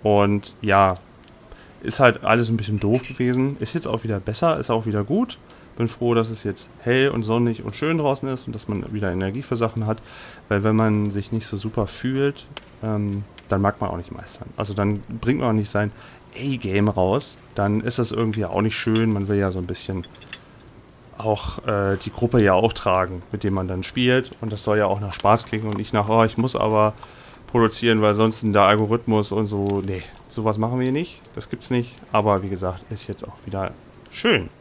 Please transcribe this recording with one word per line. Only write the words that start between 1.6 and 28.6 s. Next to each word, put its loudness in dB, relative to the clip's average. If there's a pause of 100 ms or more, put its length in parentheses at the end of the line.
ist -2
halt 4
alles 4
ein 0
bisschen -2
doof 2
gewesen, -2
ist -6
jetzt -4
auch -8
wieder -4
besser, 0
ist -6
auch 0
wieder 0
gut. -2 (400)
Bin 0
froh, 0
dass 2
es -10
jetzt -6 (120)
hell 4
und -2
sonnig 0
und -8
schön 0
draußen 0
ist -6
und -8
dass -10
man -4
wieder -2
Energie -2
für -4
Sachen -2
hat, -2 (480)
weil 2
wenn 4
man 2
sich -6
nicht -4
so -8
super -4
fühlt, -4 (380)
ähm, -2 (240)
dann 0
mag 0
man -2
auch -6
nicht -12
meistern. -14
Also -6
dann 0 (220)
bringt 0
man 0
auch 2
nicht 0
sein -2 (420)
A-Game 0
raus, 0 (160)
dann 0
ist -2
das -2
irgendwie -2
auch -2
nicht 0
schön, 2
man -2
will 2
ja 2
so -4
ein -6
bisschen -6 (1120)
auch, -4
äh, 0
die -8
Gruppe 2
ja 6
auch 4
tragen, 0
mit -6
dem 2
man -2
dann -4
spielt 0 (100)
und -6
das -6
soll 2
ja 4
auch 0
nach -6
Spaß 4
klingen -4
und -4
nicht -6
nach, 2
„Oh, 6
ich -2
muss 0
aber 4 (540)
produzieren, 4
weil 6
sonst 2
der 4